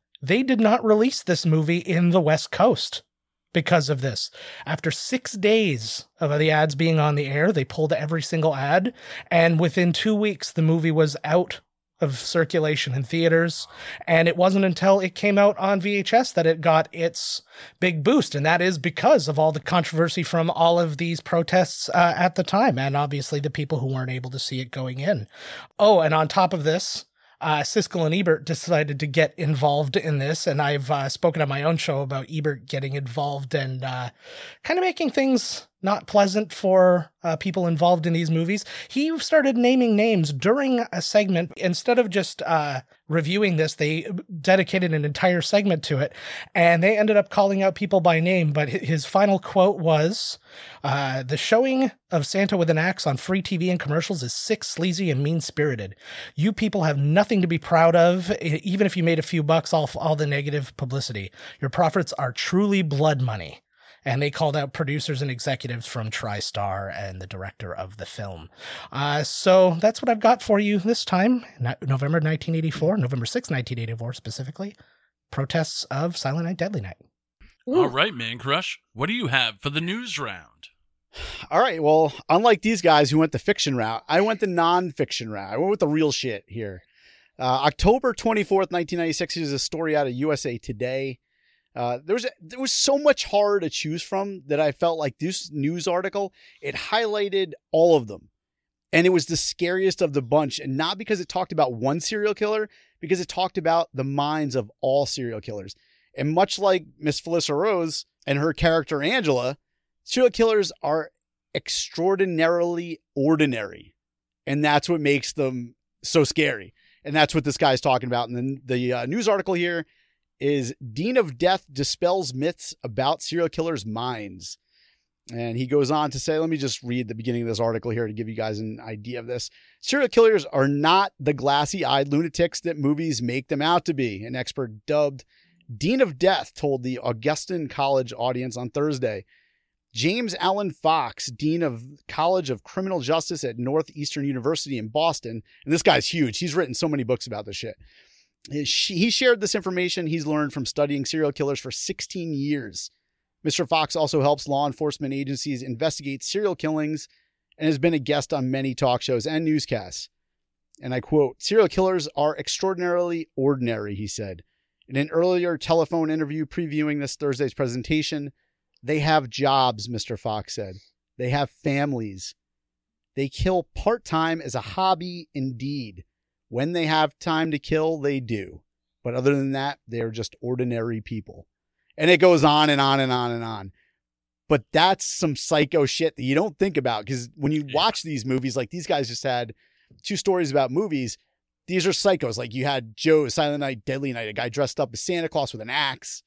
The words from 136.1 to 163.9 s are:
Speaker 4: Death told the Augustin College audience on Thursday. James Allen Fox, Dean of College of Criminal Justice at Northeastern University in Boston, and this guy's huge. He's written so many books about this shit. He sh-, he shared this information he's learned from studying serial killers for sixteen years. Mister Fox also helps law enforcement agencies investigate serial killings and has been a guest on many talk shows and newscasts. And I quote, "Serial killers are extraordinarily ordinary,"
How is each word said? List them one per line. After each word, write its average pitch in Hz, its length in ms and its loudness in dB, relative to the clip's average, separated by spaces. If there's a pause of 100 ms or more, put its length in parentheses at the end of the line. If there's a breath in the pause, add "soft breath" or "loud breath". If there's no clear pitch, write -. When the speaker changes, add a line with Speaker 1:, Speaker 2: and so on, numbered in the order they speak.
Speaker 4:
Death 175 380 2
told 135 300 -2
the 127 160 -4
Augustin 143 680 -2
College 135 500 0
audience 123 400 -4
on 123 140 -8
Thursday. 127 540 -2 (680)
James 190 460 -2
Allen 190 320 0
Fox, 156 560 -2
Dean 151 360 -2
of 120 200 -4 (240)
College 170 440 0
of 117 120 -4
Criminal 190 380 -4
Justice 151 420 -2
at 120 160 -6
Northeastern 143 680 -2
University 139 520 -2
in 110 100 -8
Boston, 120 540 -4 (220 soft breath)
and 135 100 0
this 165 80 0
guy's - 260 4
huge. 139 300 0
He's 170 160 -4
written 151 200 0
so 165 140 -2
many 147 140 0
books 120 240 -2
about 107 200 -10
this 98 100 -12
shit. 113 180 -10 (760 soft breath)
He 143 160 -4
sh-, - 280 0
he 196 180 2
shared 240 300 4
this 208 160 0
information 180 500 -2
he's 160 180 -2
learned 151 280 -2
from 131 140 -6
studying 143 380 -2
serial 151 280 0
killers 139 260 -4
for 127 140 -10
sixteen - 600 -8
years. 139 600 -6 (500)
Mister 156 240 0
Fox 156 280 0
also 156 280 2
helps 143 260 2
law 143 180 0
enforcement 143 480 -4
agencies 139 480 -6
investigate 135 640 -6
serial 196 320 -2
killings 156 500 -4 (500)
and 156 100 -4
has 156 120 2
been 165 160 2
a 156 40 0
guest 143 340 -2
on 131 180 -2
many 135 240 -2
talk 123 280 0
shows 123 220 -2
and 156 200 -2
newscasts. 127 640 -4 (760)
And 127 100 -6
I 127 80 -2
quote, 147 400 0
"Serial 208 280 4
killers 185 480 0
are 147 200 0
extraordinarily 175 1000 -2
ordinary," 117 580 0